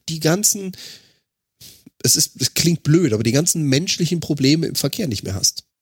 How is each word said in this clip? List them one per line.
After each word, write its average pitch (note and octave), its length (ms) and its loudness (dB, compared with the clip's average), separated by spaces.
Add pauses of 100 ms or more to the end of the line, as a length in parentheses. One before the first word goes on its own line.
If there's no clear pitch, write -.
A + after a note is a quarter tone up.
die D#3+ 120 -8
ganzen, F#3+ 520 2 (1300)
es - 140 2
ist, - 260 -4
es B2+ 140 -4
klingt E3+ 280 0
blöd, D3+ 300 4
aber G#2+ 100 2
die A2+ 100 2
ganzen D#3+ 300 0
menschlichen D#3+ 580 0
Probleme D3 440 2
im - 100 -6
Verkehr D#3+ 320 -4
nicht G#2+ 160 -4
mehr F#2+ 120 -6
hast. - 300 -2 (160)